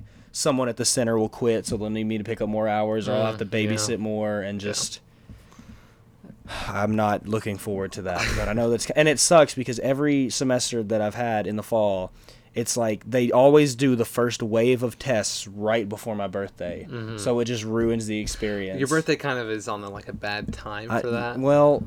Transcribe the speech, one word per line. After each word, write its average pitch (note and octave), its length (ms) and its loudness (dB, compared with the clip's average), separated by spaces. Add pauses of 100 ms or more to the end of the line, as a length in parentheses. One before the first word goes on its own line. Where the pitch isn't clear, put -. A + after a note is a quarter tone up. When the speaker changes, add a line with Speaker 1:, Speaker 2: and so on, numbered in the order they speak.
(320)
Speaker 1:
someone C3 360 0
at A2+ 80 -4
the B2 80 -4
center A2+ 340 2
will A2 120 2
quit, A2+ 360 0
so A#2+ 120 -4
they'll G#2+ 120 -4
need A2 160 -2
me A2 120 -2
to G#2 80 -4
pick A2 160 -6
up G#2+ 80 -2
more G#2+ 180 0
hours, G#2+ 400 0
or G#2+ 60 0
I'll G#2+ 140 2
have A2 80 -2
Speaker 2:
Mm, G#2 140 -6
Speaker 1:
to A2+ 80 -2
Speaker 2:
yeah. G#2+ 160 2
Speaker 1:
babysit G#2+ 260 -2
more, G#2+ 420 -2
and G2+ 200 -6
Speaker 2:
Yeah. G#2 80 -6
Speaker 1:
just, - 300 -6 (1500)
<sighs> - 220 -8
I'm G#2 280 0
not G#2 320 0
looking G#2 300 -4
forward F#2+ 360 -6
to G#2 100 -10
that, F2 220 -2 (120)
but G#2+ 100 0
I G2+ 60 -2
know A#2 160 2
that's, A#2 220 0
and D3+ 160 6
it C#3+ 120 4
sucks D#3+ 340 8
because A#2+ 260 -4
every C#3 500 2
semester B2 540 0
that G#2+ 180 0
I've G#2+ 140 -2
had A2+ 320 -2
in G#2 80 -4
the G#2 80 -4
fall, G2 480 0 (420)
it's A#2+ 240 -2
like A2 320 -2
they B2 220 2
always C#3+ 440 8
do B2+ 200 4
the A2+ 100 0
first A#2+ 380 -2
wave A2+ 400 2
of A#2 160 -4
tests - 480 -2
right G#2 400 -2
before G#2+ 280 -8
my G2+ 120 -4
birthday, F#2 640 -8
Speaker 2:
Mm-hmm. A2+ 280 -10
Speaker 1:
so A#2+ 220 0
it A#2+ 60 2
just A2+ 180 -4
ruins A2+ 420 0
the G#2+ 140 -2
experience. G#2 600 -4
Speaker 2:
Your C#3 80 0
birthday D#3+ 280 0
kind C3+ 240 -4
of A2+ 100 -6
is A2 180 -6
on, G#2 140 -6
like, G2+ 260 -12
a G#2 60 -10
bad G#2 400 -6
time G#2+ 380 -10
Speaker 1:
I, A2+ 100 0
Speaker 2:
for A#2+ 100 -4
that. A#2+ 280 -4
Speaker 1:
well, C#3+ 480 4